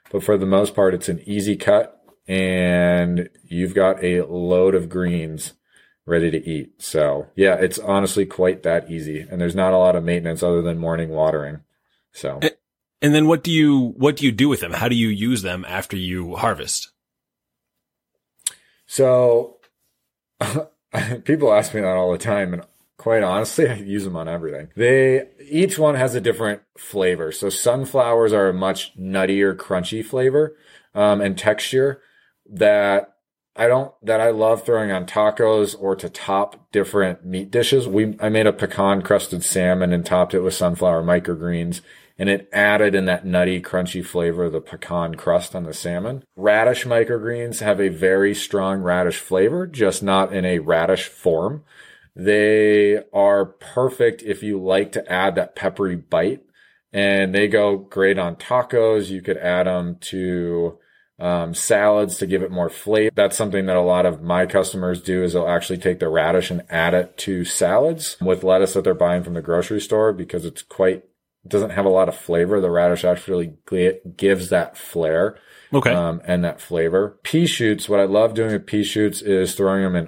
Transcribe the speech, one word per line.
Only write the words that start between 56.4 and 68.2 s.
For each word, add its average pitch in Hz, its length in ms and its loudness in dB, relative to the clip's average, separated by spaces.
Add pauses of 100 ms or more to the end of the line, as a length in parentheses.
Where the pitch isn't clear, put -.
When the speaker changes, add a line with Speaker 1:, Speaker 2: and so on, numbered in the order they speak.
Speaker 1:
and 98 440 0
they 101 120 4
go 104 300 2
great 95 400 0
on 87 200 -4
tacos. 113 760 0
You 92 100 -8
could 92 160 -4
add 90 300 0
'em 90 340 -4
to, 87 800 -4 (400)
um, 87 340 -2
salads 104 640 2
to 98 80 -6
give 92 160 0
it 95 80 -4
more 90 220 -4
flavor. 107 420 0
That's 101 240 2
something 98 300 -2
that 92 100 2
a 90 40 4
lot 90 260 4
of 80 160 -4
my 87 240 0
customers 90 520 -2
do, 92 220 -2
is 87 120 0
they'll 87 140 0
actually 87 300 -2
take 90 220 -2
the 82 100 -2
radish 82 400 0
and 85 220 -6
add 82 240 0
it 90 220 -2
to 92 280 -4
salads 131 720 -2
with 92 240 -2